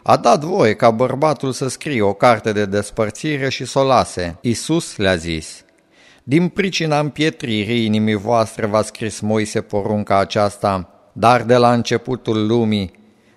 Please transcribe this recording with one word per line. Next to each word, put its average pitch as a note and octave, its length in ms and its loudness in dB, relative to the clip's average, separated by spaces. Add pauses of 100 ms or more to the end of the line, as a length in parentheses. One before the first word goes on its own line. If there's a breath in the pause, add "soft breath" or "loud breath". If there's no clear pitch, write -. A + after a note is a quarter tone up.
„a A2 140 4
dat F#3+ 240 2
voie D3 340 2
ca A#2 160 4
bărbatul C3 640 -2
să C3 160 -6
scrie B2 340 -4
o G2+ 100 2
carte A2 400 2
de G#2 120 0
despărțire A2 840 -4
și C3 160 -6
să C3 140 -4
o C3+ 60 4
lase.” F#2 560 0
Iisus D#3 560 -4
le-a F#2+ 180 2
zis: D#2+ 500 -6 (580 soft breath)
„Din E3+ 260 2
pricina D#3+ 500 -2
împietririi A#2+ 840 -2
inimii G#2+ 300 0
voastre A2 520 0
v-a G#2 160 2
scris - 380 -8
Moise G#2+ 400 -2
porunca G2+ 580 -2
aceasta, G2 680 0 (240)
dar A#2 300 4
de A#2+ 140 4
la A#2+ 160 6
începutul A2+ 760 -2
lumii G#2+ 440 0 (460 soft breath)